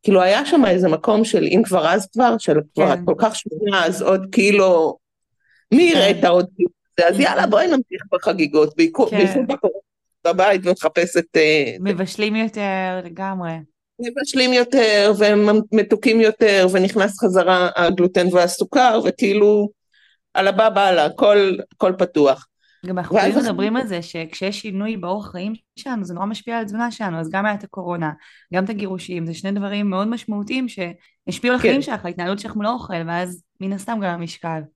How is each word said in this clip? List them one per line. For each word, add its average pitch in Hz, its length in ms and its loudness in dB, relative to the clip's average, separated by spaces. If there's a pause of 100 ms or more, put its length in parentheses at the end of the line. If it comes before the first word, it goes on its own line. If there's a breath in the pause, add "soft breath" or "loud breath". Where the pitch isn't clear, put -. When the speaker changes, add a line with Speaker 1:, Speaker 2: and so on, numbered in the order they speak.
Speaker 1:
כאילו 196 180 4
היה 214 240 2
שם 285 200 4
איזה 180 220 2
מקום 214 360 2
של 196 200 0
אם 208 200 2
כבר 175 240 0
אז 196 240 0
כבר, 233 260 2
של 156 160 0 (200)
כבר 190 120 2
Speaker 2:
כן. 190 60 2
Speaker 1:
את 180 140 0
כל 165 120 0
כך 226 180 0
שמונה, 196 480 -2
אז 190 180 -2
עוד 190 300 0
קילו, 190 680 2 (760)
מי 285 100 6
יראה 294 300 4
Speaker 2:
כן. - 60 -2
Speaker 1:
את - 60 0
העוד 180 220 4 (100)
קילו - 120 0 (300)
הזה? 170 100 4
אז 190 100 2
Speaker 2:
Mhm. 277 40 2
Speaker 1:
יאללה, - 240 2
בואי 214 200 4
נמשיך 262 360 -2 (100)
בחגיגות, 151 640 0
בעיקו-, 165 300 2
Speaker 2:
כן. 220 100 -2
Speaker 1:
בייחוד 208 320 2
בקורונה, - 300 -2 (460)
בבית, 185 400 2
ומחפשת, 175 720 -2
אה, 151 440 2
Speaker 2:
מבשלים 202 560 -4
יותר, 196 680 -4
לגמרי. 180 460 -10 (480)
Speaker 1:
מבשלים 254 540 -2
יותר, 226 640 2
ומתוקים 214 1040 2
יותר, 214 520 4
ונכנס 190 480 0
חזרה 185 560 2
הגלוטן 180 560 0
והסוכר, 208 720 2
וכאילו, 208 640 2 (680)
על 196 140 2
הבא 208 200 2
בא 196 220 2
לה, 165 140 2
הכל, 196 480 2 (200)
הכל 185 260 0
פתוח. 143 480 2 (400)
Speaker 2:
גם 185 120 -6
אנחנו 170 180 -4
Speaker 1:
ואז 196 80 4
Speaker 2:
תמיד 202 120 2
Speaker 1:
אחרי 233 140 0
Speaker 2:
מדברים 202 260 -2
על 254 100 -4
זה 175 160 -8
שכשיש 175 580 -10
שינוי 214 360 -8
באורח 190 360 -8
חיים 190 200 -8 (240)
שלנו, 233 280 -8
זה 175 100 -10
נורא 185 120 -6
משפיע 226 300 -8
על 226 60 -4
התזונה 220 280 -6
שלנו, 180 300 -6
אז 160 100 -8
גם 190 160 -4
היה 208 80 -2
את 202 100 -12
הקורונה, 175 460 -8 (440 soft breath)
גם 190 100 0
את 208 60 -6
הגירושים, 185 560 -8
זה 165 80 -8
שני 196 180 -8
דברים 202 380 -4
מאוד 196 180 -4
משמעותיים 226 600 -8
שהשפיעו 185 840 -6
על 247 60 -2
Speaker 1:
כן. 226 80 2
Speaker 2:
החיים 277 140 2
שלך, 233 220 -8
ההתנהלות 175 340 -6
שלך - 180 -12
מול 208 100 -4
האוכל, 233 280 -6 (140)
ואז 175 340 -8 (180)
מן 190 120 -8
הסתם 202 200 -10
גם 196 220 -4
המשקל. 165 460 -10 (160)